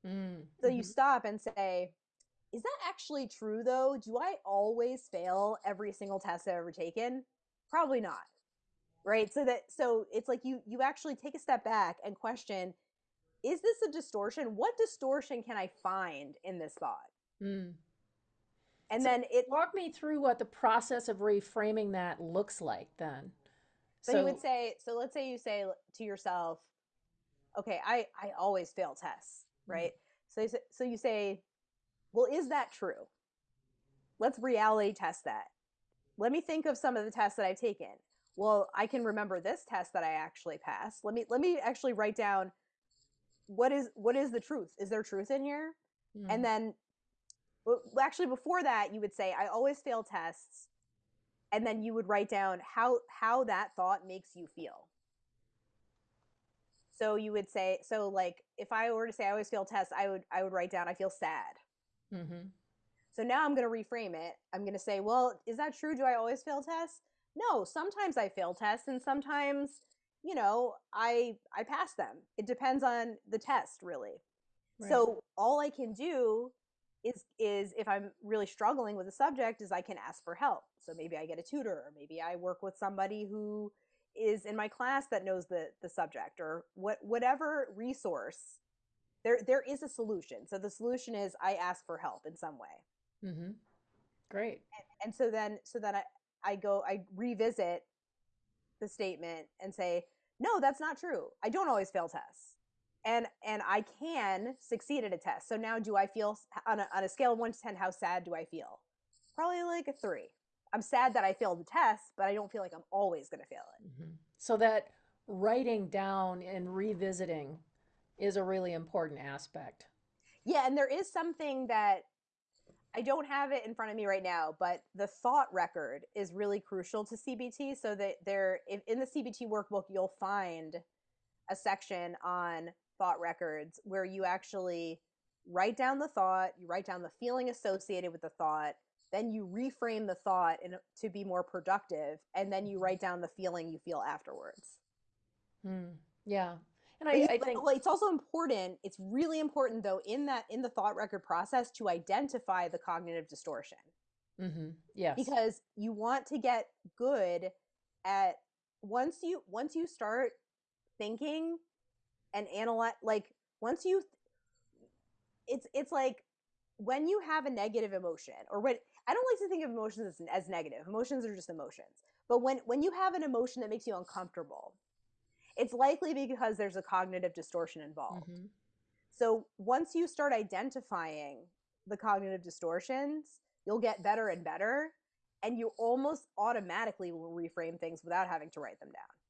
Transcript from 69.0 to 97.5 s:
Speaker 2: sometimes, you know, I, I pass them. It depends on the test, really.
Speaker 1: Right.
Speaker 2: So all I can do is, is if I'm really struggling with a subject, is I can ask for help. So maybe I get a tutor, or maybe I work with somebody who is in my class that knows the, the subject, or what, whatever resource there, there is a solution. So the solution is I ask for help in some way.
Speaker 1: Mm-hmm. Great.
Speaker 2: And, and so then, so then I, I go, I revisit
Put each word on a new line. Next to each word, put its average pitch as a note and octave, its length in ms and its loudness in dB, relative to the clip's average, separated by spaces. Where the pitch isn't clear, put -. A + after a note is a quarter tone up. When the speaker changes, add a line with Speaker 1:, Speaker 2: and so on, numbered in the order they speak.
Speaker 2:
sometimes, C#4+ 800 -2
you F4+ 100 -4
know, A#3 400 4
I, A#3 440 2
I G#3+ 60 -4
pass D#4 320 -4
them. - 220 -4
It G#3+ 80 -4
depends C4 380 2
on A#3 360 2
the A3 100 -2
test, A3 440 0
really. D3 380 -8
Speaker 1:
Right. G3+ 100 -6
Speaker 2:
So A#3 300 6
all C4 220 6
I D4 100 0
can A#3+ 220 -6
do B3 580 0
is, A#3+ 200 -4
is G3+ 400 0
if G#3+ 80 -2
I'm G3+ 240 0
really G#3 260 -2
struggling G#3+ 500 0
with F#3 100 -6
a G3 60 -12
subject, B3+ 500 2
is F#3 80 -10
I F#3 100 0
can F#3 160 -10
ask A#2+ 280 -14
for E3+ 100 -6
help. - 300 0
So E3 80 -12
maybe E3 240 -8
I D#3 80 -6
get D#3+ 140 -8
a E3+ 40 -10
tutor, B3+ 280 -4
or D3 240 -6
maybe D3+ 260 -12
I E3+ 140 -4
work F3+ 300 -6
with F#3+ 120 -8
somebody G3 540 -2
who G#3 400 -6
is G#3+ 280 2
in G#3+ 120 -6
my G#3+ 100 -2
class C4+ 460 0
that F#3+ 120 0
knows F#3 220 -2
the, E3 220 -4
the F3 60 -10
subject, D#3 520 -6
or D#3+ 240 -6
what, G3+ 260 -4
whatever C4 760 2
resource F3+ 840 -6
there, A#3 220 6
there C4 220 6
is C#4 140 -4
a D4 60 -8
solution. F3 580 -4
So G3 120 -6
the G3+ 120 -6
solution A#3+ 440 -4
is G3+ 280 -4
I G3 120 2
ask F3+ 300 -2
for E3+ 140 -8
help C#3 280 -8
in D#3 100 -12
some D3+ 220 -10
way. - 720 -16
Speaker 1:
Mm-hmm. E3+ 200 -8
Great. G#3+ 320 -6
Speaker 2:
And, - 340 -12
and A3+ 80 -8
so A#3 160 2
then, G#3+ 340 -2
so - 140 -10
then G3+ 160 -2
I, G3 80 -2
I G3+ 120 0
go, G3+ 300 2
I G3 160 -2
revisit G#3+ 680 0